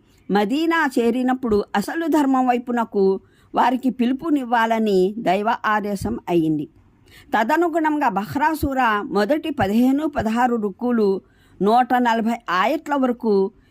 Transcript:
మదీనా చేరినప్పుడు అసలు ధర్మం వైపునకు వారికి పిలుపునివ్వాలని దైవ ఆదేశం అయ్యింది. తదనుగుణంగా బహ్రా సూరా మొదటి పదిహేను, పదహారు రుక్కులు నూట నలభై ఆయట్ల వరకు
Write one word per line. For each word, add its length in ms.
మదీనా 580
చేరినప్పుడు 640
అసలు 320
ధర్మం 400
వైపునకు 720
వారికి 340
పిలుపునివ్వాలని 1300
దైవ 380
ఆదేశం 540
అయ్యింది. 380
తదనుగుణంగా 720
బహ్రా 440
సూరా 480
మొదటి 480
పదిహేను, 580
పదహారు 480
రుక్కులు 680
నూట 320
నలభై 420
ఆయట్ల 460
వరకు 560